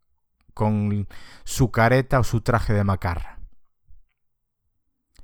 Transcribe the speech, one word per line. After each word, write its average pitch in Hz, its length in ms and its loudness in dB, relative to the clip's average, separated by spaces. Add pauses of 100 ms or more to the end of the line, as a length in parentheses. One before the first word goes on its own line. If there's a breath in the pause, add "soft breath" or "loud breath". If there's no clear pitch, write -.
(540)
con 104 520 -2 (380 loud breath)
su - 260 0
careta 127 480 2
o 120 60 4
su 113 160 0
traje 117 320 0
de 101 120 2
macarra. 92 560 -4 (1800)